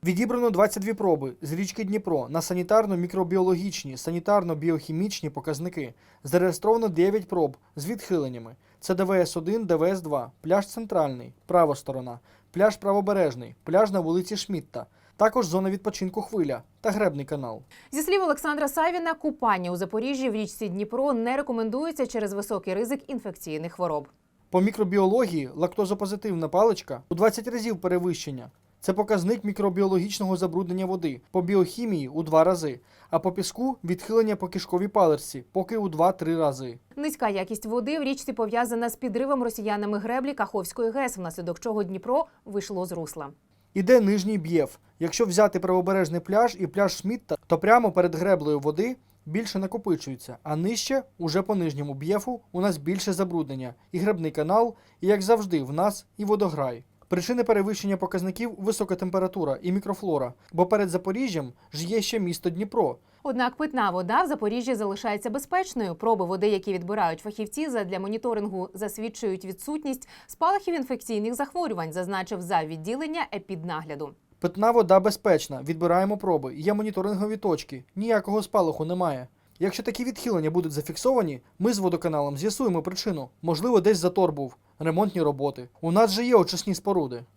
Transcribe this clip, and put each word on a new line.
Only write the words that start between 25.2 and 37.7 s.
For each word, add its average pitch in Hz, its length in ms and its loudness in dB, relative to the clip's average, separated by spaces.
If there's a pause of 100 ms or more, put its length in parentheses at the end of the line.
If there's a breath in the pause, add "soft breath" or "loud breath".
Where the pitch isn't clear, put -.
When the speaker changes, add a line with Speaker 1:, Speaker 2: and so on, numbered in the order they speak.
Speaker 1:
лактозопозитивна 190 960 -2
паличка 185 600 2
у 175 60 -2
двадцять 220 340 2
разів 226 320 -4
перевищення. 175 680 -2 (300)
Це - 120 -2
показник 202 520 0
мікробіологічного 196 920 0
забруднення 180 500 -2
води, 170 340 -4 (100)
по 185 120 0
біохімії 185 680 2
у 151 140 -4
два 160 220 8
рази, 160 360 0 (300 soft breath)
а 165 80 4
по 180 140 0
піску 233 520 -4
відхилення 214 520 2
по 190 120 -6
кишковій 185 400 -2
паличці 156 640 2
поки 190 240 -2
у 208 120 -2
два-три 165 480 2
рази. 131 420 -2 (180)
Speaker 2:
Низька 294 320 -4
якість 196 380 -4
води 240 320 -2